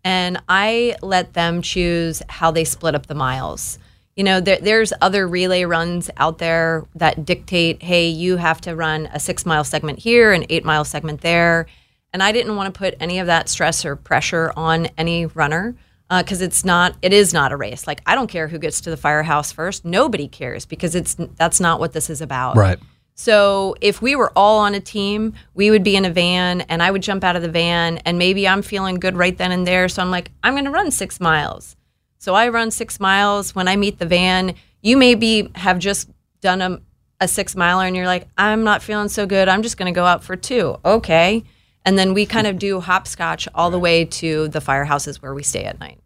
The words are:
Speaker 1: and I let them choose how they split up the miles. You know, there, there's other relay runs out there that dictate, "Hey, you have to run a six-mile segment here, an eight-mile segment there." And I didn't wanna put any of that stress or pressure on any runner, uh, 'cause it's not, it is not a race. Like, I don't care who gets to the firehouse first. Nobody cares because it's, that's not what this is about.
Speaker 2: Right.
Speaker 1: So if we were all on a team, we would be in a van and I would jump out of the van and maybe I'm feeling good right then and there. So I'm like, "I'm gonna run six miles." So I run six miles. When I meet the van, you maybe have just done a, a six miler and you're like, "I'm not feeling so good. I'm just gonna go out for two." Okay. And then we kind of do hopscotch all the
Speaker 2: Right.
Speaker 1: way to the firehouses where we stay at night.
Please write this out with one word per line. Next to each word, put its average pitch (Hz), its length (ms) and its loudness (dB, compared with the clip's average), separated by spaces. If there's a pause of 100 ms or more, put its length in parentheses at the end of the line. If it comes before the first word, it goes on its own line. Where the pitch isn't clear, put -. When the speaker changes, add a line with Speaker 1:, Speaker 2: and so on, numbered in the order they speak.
Speaker 1:
and 180 420 -2
I 220 540 0
let 185 320 -2
them 170 280 0
choose 170 680 -2
how 165 220 0
they 165 120 0
split 156 320 -2
up 139 120 -4
the 151 80 -10
miles. 131 640 -6 (400)
You 196 60 0
know, 190 160 2
there, 185 160 2
there's 214 340 2 (100)
other 190 240 2
relay 180 380 0
runs 170 540 -2
out 160 220 0
there 165 440 0 (100)
that 160 300 0
dictate, 170 580 0
"Hey, 170 280 2
you 170 260 -2
have 165 260 0
to 170 140 -8
run 156 380 -4
a 147 60 -6
six-mile 160 440 -2
segment 151 360 -6
here, 226 340 6
an 175 160 0
eight-mile 156 340 0
segment 151 380 -6
there." 170 460 2 (440)
And 180 100 -4
I 208 120 2
didn't 214 240 -2
wanna 190 140 -6
put 190 280 -6
any 175 200 -4
of 180 80 -4
that 165 200 2
stress - 380 -2
or 143 100 -6
pressure 160 640 -2
on 160 400 0
any 170 300 -2
runner, 160 460 -2 (360)
uh, 180 140 2
'cause 180 180 -4
it's 180 240 -2
not, 175 360 2
it 185 120 2
is 202 200 6
not 139 200 0
a - 20 -6
race. 120 320 -10
Like, 151 180 -8
I 175 80 2
don't 247 140 0
care 160 220 -6
who 165 100 -8
gets 156 220 -6
to - 80 -12
the 160 80 -6
firehouse 151 560 0
first. 175 320 -8
Nobody 185 420 0
cares - 380 -12
because 160 300 -4
it's, - 200 -4 (220)
that's 165 240 0
not 165 180 2
what 160 140 -4
this 156 160 -6
is 151 100 -8
about. 127 380 -2
Speaker 2:
Right. 95 200 4 (380)
Speaker 1:
So 202 640 2
if 202 220 0
we 269 160 0
were 233 180 0
all 208 240 6
on 202 160 2
a 202 60 -4
team, 208 500 -4 (220)
we 202 180 4
would 208 140 6
be 202 100 2
in 196 80 2
a 185 60 0
van 180 580 0
and 165 160 0
I 185 80 4
would 196 120 -2
jump 196 200 -4
out 180 140 2
of 170 40 -4
the 170 60 -4
van 170 520 0
and 175 180 -2
maybe 185 280 2
I'm 196 180 2
feeling 190 360 -4
good 185 160 -2
right 180 220 0
then 180 160 -2
and 180 120 -2
there. 185 220 2
So 185 140 -4
I'm 180 100 -2
like, 180 180 -6 (140)
"I'm 247 120 0
gonna 277 160 -4
run 339 200 -2
six - 300 -6
miles." 160 560 -2 (440)
So 185 140 0
I 233 140 4
run 226 200 0
six - 300 -8
miles. 202 560 0
When 185 140 0
I 196 80 2
meet 202 200 -2
the 175 80 -4
van, 185 480 2 (280)
you 233 160 4
maybe 226 580 4
have 180 240 0
just 196 300 -4 (320)
done 190 200 0
a, 180 200 -4 (400)
a 185 80 0
six 196 260 -4
miler 185 300 2
and 185 100 -2
you're 180 120 -2
like, 180 200 -2 (100)
"I'm 214 280 2
not 208 180 2
feeling 208 240 -4
so 208 180 -4
good. 190 220 2
I'm 190 160 2
just 226 140 -6
gonna 180 160 -4
go 175 100 0
out 175 180 4
for 185 140 -10
two." 185 480 -2
Okay. 196 600 4 (400)
And 190 120 4
then 190 160 2
we 202 120 2
kind 220 200 0
of 190 140 -2
do 196 220 -4
hopscotch 170 760 -2
all 170 160 2
the 180 60 -2
Speaker 2:
Right. 175 60 -2
Speaker 1:
way 170 220 4
to 156 440 -2
the 151 100 -4
firehouses 143 600 -2
where 135 120 -12
we 139 100 -12
stay - 200 -4
at 101 160 -10
night. - 260 -18